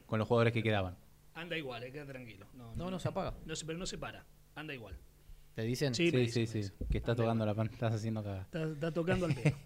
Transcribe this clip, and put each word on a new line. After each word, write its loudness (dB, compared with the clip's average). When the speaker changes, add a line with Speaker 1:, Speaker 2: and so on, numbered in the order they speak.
Speaker 1:
con 0
los 2
jugadores 6
que 0
quedaban. 2
Speaker 2:
Anda -6
igual, -6
eh, -10
queda -10
tranquilo. -12
No, -14
Speaker 3:
No, -4
Speaker 2:
no, -4
Speaker 3:
no -4
se -2
apaga. -2
Speaker 2:
no -6
se, -8
pero -6
no -6
se -6
para, -10
anda -8
igual. -12
Speaker 3:
¿Te -4
dicen? 2
Speaker 2:
Sí, 6
Speaker 1:
Sí, 4
Speaker 2:
me 6
Speaker 1:
sí, 2
Speaker 2:
dicen, 4
me 4
Speaker 1:
sí, -2
Speaker 2:
dicen. -4
Speaker 1:
que 2
está 0
Speaker 2:
Anda 4
Speaker 1:
tocando 4
Speaker 2:
igual. 2
Speaker 1:
la 2
pan-, -2
estás 2
haciendo -2
cagada. -4
Speaker 2:
Está, -6
está -2
tocando 2
al 2
Speaker 1:
<laughs> -
Speaker 2:
pedo. 2